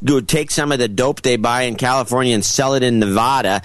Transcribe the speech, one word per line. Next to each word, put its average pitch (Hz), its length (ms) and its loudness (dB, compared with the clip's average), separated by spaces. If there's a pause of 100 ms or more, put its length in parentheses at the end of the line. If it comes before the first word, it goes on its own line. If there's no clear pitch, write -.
go 135 160 2
take 147 320 -2
some 147 180 -2
of 143 80 0
the 123 80 0
dope 123 360 -2
they 123 140 2
buy 120 260 0
in 123 120 -4
California 127 640 0
and 98 80 -2
sell 135 300 0
it 127 100 0
in 120 160 2
Nevada, 104 640 2